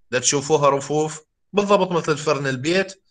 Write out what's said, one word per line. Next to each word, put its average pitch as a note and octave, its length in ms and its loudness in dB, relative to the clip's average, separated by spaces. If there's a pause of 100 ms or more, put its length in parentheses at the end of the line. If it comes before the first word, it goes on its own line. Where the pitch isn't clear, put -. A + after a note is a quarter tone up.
(100)
لا B2 80 0
تشوفوها C#3+ 520 2
رفوف D3 520 -2 (300)
بالضبط G3 400 2
مثل D#3 260 0
فرن D3 280 -2
البيت D#3 640 -2